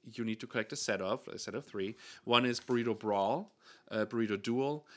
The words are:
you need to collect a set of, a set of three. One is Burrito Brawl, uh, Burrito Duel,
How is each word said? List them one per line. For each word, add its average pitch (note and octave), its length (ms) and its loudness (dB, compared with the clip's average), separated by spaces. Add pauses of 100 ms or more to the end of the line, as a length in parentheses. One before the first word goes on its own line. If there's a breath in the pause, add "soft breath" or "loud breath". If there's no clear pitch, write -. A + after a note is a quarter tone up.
(120)
you A#2 120 -4
need A2 160 -2
to B2 60 -10
collect A2 260 -4
a A#2+ 40 -6
set G2+ 240 0
of, F#2+ 280 -2
a - 100 -10
set G2+ 160 -8
of C3+ 120 -6
three. G#2 300 -4 (280 loud breath)
One A#2+ 220 8
is A#2+ 140 0
Burrito A#2 380 0
Brawl, G#2+ 540 2 (380 soft breath)
uh, A2 160 0
Burrito G#2+ 340 0
Duel, C3+ 460 -2 (100)